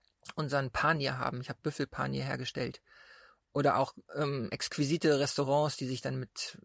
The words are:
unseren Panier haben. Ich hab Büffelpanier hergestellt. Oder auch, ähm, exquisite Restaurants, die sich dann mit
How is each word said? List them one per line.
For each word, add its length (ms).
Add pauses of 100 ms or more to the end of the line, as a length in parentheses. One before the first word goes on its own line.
(380)
unseren 340
Panier 480
haben. 220
Ich 80
hab 160
Büffelpanier 580
hergestellt. 580 (720)
Oder 260
auch, 160 (200)
ähm, 380
exquisite 640
Restaurants, 580
die 100
sich 160
dann 180
mit 440